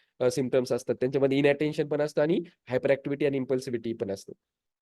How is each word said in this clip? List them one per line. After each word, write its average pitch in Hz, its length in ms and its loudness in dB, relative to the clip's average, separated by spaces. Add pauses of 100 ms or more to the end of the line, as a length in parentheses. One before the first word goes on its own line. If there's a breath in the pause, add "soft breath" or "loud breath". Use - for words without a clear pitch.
(200)
अ, 127 100 2
सिम्प्टम्स 127 420 0
असतात. 120 240 -2
त्यांच्यामध्ये 135 420 2
इनअटेन्शन 147 500 2
पण 147 140 -2
असतं 151 200 0
आणि 175 200 2 (280 loud breath)
हायपर 127 220 2
ॲक्टिव्हिटी 143 340 0
आणि 139 120 0
इम्पल्सिव्हिटी 127 560 -2
पण 107 180 -4
असते. - 220 -10 (480)